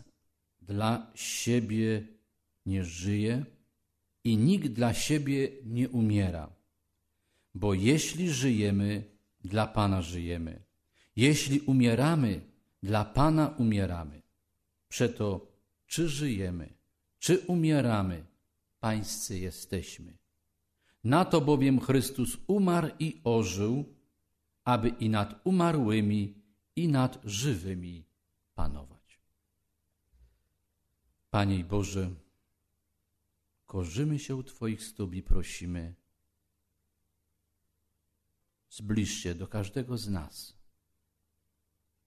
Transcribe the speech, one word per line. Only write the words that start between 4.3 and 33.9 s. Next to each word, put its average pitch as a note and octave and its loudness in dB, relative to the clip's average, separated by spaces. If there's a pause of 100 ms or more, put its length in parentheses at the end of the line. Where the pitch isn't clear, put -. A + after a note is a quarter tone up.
nikt D3+ 4
dla A#2 0
siebie C#3 0 (160)
nie A#2+ -2
umiera. G2+ 0 (1000)
Bo G2 0
jeśli D3+ 2
żyjemy, G#2 2 (400)
dla G#2+ 0
Pana G2 2
żyjemy. E2+ -6 (540)
Jeśli C#3 4
umieramy, B2+ 2 (420)
dla G#2+ 0
Pana D3+ 4
umieramy. F#2 -2 (680)
Przeto G#2+ -2 (340)
czy E3 -2
żyjemy, G2 -4 (440)
czy F3 2
umieramy, A#2+ 2 (560)
Pańscy G#2+ -4
jesteśmy. F2 -8 (840)
Na D3 4
to F3 4
bowiem C3+ 4
Chrystus B2 0 (100)
umarł F3 2 (100)
i D#3+ -4
ożył, A2+ 0 (680)
aby A#2+ 2
i A2+ -2
nad G#2+ -2
umarłymi, A2 2 (340)
i E3+ 0
nad B2+ 2
żywymi F#2 -4 (500)
panować”. C#2+ -6 (2000)
Panie G2 2
i F2 -2
Boże, F#2 -2 (1500)
korzymy G#2+ -4